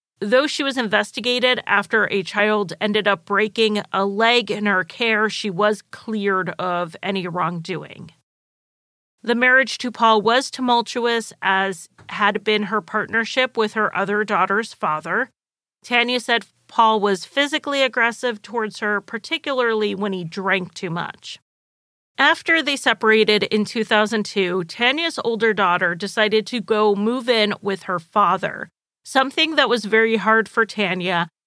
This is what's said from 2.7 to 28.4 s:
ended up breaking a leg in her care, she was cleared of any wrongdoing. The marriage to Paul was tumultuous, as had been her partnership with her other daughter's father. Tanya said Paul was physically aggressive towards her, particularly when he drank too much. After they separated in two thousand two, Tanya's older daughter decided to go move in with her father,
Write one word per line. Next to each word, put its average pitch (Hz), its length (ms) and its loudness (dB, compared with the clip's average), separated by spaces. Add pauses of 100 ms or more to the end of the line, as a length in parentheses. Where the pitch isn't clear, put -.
ended 208 260 0
up 196 160 2
breaking 214 600 0 (100)
a 190 100 0
leg 220 460 2
in 208 160 -4
her 190 180 2
care, 220 460 -2
she 208 220 -6
was 208 320 0
cleared 202 760 -4
of 175 460 -4
any 190 240 -4
wrongdoing. 165 840 -6 (1120)
The 233 140 -2
marriage 254 440 4
to 247 120 -6
Paul 220 320 4
was 240 260 2
tumultuous, 240 920 -2
as 190 460 0 (220)
had 208 340 0
been 214 200 2
her 208 180 -2
partnership 226 760 -2
with 214 160 0
her 214 220 0
other 202 280 0
daughter's 196 500 0
father. 170 560 -4 (540)
Tanya 240 360 0
said 233 260 -2 (220)
Paul 220 320 4
was 196 260 0
physically 277 580 -2
aggressive 233 580 -2
towards 214 380 -6
her, 208 220 -2
particularly 233 920 -2
when 196 200 -4
he 180 100 -6
drank 185 500 -4
too 185 160 -8
much. - 480 -10 (800)
After 320 460 2
they 277 120 -2
separated 214 680 4
in 208 220 0
two 220 180 -4
thousand 214 420 2
two, 185 380 -2
Tanya's 277 600 -2
older 226 300 0
daughter 180 400 2
decided 208 540 0
to 240 140 -4
go 214 340 2
move 233 340 0
in 214 320 2
with 196 220 -4
her 180 160 -4
father, 190 720 0 (340)